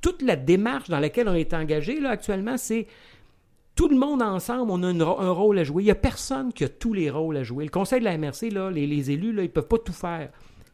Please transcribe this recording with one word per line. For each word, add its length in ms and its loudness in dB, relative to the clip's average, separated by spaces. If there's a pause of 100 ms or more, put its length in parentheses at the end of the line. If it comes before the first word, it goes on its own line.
toute 180 0
la 160 2
démarche 540 2
dans 100 0
laquelle 280 0
on 60 2
est 200 2
engagé, 460 -2
là, 100 0
actuellement, 480 -2
c'est 280 -2 (920)
tout 80 6
le 100 4
monde 260 2
ensemble, 500 -2
on 100 0
a 80 0
une 140 2
ro-, 160 2
un 100 2
rôle 260 4
à 60 4
jouer. 220 0
Il 20 -2
y 60 10
a 20 2
personne 580 -2
qui 120 -4
a 40 0
tous 260 -4
les 160 0
rôles 260 -2
à 80 -4
jouer. 180 -6
Le 80 -6
Conseil 300 0
de 60 0
la 80 0
M 140 -2
R 60 -6
C, 160 -6
là, 220 -4
les, 160 0
les 240 -2
élus, 200 -2
là, 120 -2
ils 60 -4
peuvent 180 -2
pas 100 4
tout 140 -8
faire. 380 -8 (440)